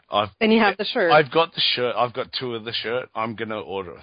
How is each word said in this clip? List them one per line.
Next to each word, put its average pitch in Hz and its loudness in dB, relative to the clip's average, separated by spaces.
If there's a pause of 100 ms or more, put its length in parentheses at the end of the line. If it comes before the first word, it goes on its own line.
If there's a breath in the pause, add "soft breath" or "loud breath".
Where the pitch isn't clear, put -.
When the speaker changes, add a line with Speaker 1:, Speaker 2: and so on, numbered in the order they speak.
(100)
Speaker 1:
I've 104 0 (100)
Speaker 2:
And 220 4
you 226 6
have 202 2
the 208 -4
shirt. 180 2
Speaker 1:
I've 151 6
got 165 0
the 160 -6
shirt. 123 0
I've 117 -2
got 123 -6
two 123 -6
of 110 -8
the 117 -8
shirt. 117 -4
I'm 110 -4
gonna 110 -6
order 90 -8
a - -18